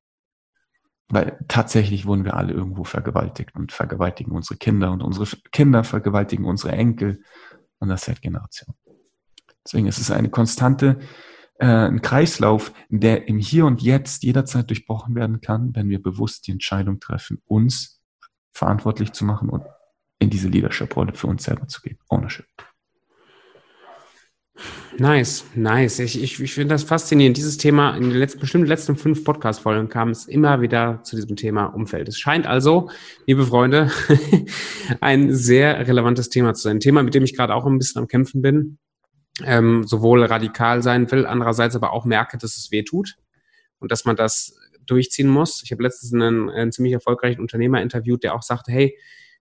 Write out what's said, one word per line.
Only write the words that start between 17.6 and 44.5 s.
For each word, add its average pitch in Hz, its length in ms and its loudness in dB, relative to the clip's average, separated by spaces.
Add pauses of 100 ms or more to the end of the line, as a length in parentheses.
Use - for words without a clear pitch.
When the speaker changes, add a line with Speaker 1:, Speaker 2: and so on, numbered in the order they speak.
Speaker 1:
verantwortlich 104 580 -2
zu - 120 -6
machen 110 240 -2
und 143 160 -6 (560)
in 104 100 4
diese 95 180 -2
Leadership-Rolle - 640 -2
für - 120 -8
uns - 160 -4
selber - 240 -6
zu - 160 -16
gehen. - 160 -14 (100)
Ownership. - 380 -4 (2500)
Speaker 2:
Nice, 135 460 2 (100)
nice. 113 460 2
Ich, 120 220 -4
ich, 131 200 -8
ich 135 100 -8
finde 147 220 -2
das 147 80 0
faszinierend. 147 540 4
Dieses 147 200 -6
Thema 147 400 2
in 123 140 0
den 123 80 0
letzten, 139 220 -2
bestimmt 156 280 2
letzten 156 280 -2
fünf 151 280 -2
Podcast-Folgen 110 640 -2
kam 117 220 -2
es - 160 -8
immer 143 340 2
wieder 117 440 0
zu - 120 -10
diesem 104 200 -6
Thema 107 300 -2
Umfeld. 90 420 -8
Es 113 100 -10
scheint 156 280 -2
also, 151 440 4 (360)
liebe 135 200 4
Freunde, 127 440 4 (540)
<laughs> - 560 -8
ein 139 340 4
sehr 127 520 4
relevantes 123 420 2
Thema 120 260 2
zu - 80 -10
sein. 107 140 0
Ein 107 40 -2
Thema, 139 220 4
mit 123 120 0
dem 135 100 4
ich 131 100 -2
gerade 117 200 0
auch 120 120 -2
ein 135 120 2
bisschen 127 240 -4
am 113 60 -6
Kämpfen 131 340 0
bin. 147 360 0 (640)
Ähm, 117 420 4
sowohl 113 400 4
radikal 113 580 0
sein 123 280 2
will, 131 140 2
andererseits 117 500 0
aber 104 180 -2
auch 113 120 -6
merke, 117 320 0
dass 113 220 -10
es - 140 -14
weh 107 100 -2
tut 190 340 -6 (640)
und - 120 -12
dass 117 140 -4
man 117 120 2
das - 380 -2 (300)